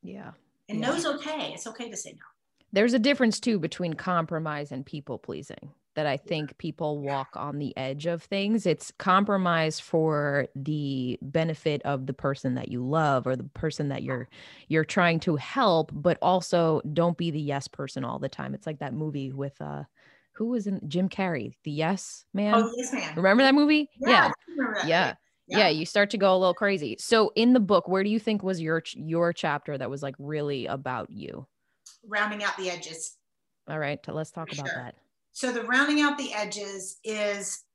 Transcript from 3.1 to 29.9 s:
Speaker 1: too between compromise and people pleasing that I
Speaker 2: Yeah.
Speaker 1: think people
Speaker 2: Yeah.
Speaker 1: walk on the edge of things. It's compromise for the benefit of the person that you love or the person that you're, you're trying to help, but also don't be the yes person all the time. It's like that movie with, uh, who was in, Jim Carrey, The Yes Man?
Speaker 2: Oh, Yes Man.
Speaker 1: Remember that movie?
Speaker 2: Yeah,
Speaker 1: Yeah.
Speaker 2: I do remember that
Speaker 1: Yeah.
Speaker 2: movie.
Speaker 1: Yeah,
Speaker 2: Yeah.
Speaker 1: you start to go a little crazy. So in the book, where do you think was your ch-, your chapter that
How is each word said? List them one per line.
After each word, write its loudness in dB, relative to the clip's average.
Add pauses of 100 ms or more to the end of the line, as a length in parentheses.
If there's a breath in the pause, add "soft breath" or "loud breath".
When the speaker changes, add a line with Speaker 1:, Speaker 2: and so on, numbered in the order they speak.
Speaker 1:
too 0
between -4
compromise -2
and -8
people -8
pleasing -12 (220)
that -2
I 0
Speaker 2:
Yeah. -4
Speaker 1:
think -4
people -4
Speaker 2:
Yeah. -2
Speaker 1:
walk -4
on -6
the -6
edge -6
of -4
things. 0
It's 0
compromise 4
for 2
the -4
benefit 0
of -2
the -6
person -2
that -6
you -4
love 2
or 0
the -6
person -4
that -4
you're, -6 (380 loud breath)
you're 2
trying 4
to 0
help, 2
but 2
also 2 (120)
don't 2
be -2
the -4
yes -4
person -8
all -6
the -6
time. -8
It's -10
like -8
that -6
movie -6
with, -8
uh, -8 (480 soft breath)
who -6
was -2
in, -4
Jim 0
Carrey, -4
The -8
Yes -4 (100)
Man? 0
Speaker 2:
Oh, 2
Yes -6
Man. -6
Speaker 1:
Remember 6
that 8
movie? 6 (120)
Speaker 2:
Yeah, 2
Speaker 1:
Yeah. 8
Speaker 2:
I 2
do -4 (220)
remember -2
that -2
Speaker 1:
Yeah. 4
Speaker 2:
movie. -4 (300)
Speaker 1:
Yeah, 2
Speaker 2:
Yeah. 8
Speaker 1:
you 0
start 2
to -4
go 6
a 4
little 4
crazy. 0
So 4
in 6
the 8
book, 4
where 2
do 2
you 2
think -2
was -2
your 0
ch-, -14
your 0
chapter -2
that -4